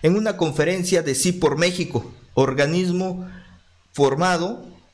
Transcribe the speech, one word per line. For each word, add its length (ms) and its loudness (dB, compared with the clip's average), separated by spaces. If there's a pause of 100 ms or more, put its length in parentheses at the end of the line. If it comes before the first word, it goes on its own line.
en 140 4
una 220 -2
conferencia 640 0
de 120 -2
Sí 200 0
por 240 0
México, 520 -2 (260)
organismo 920 0 (640)
formado 760 0 (280)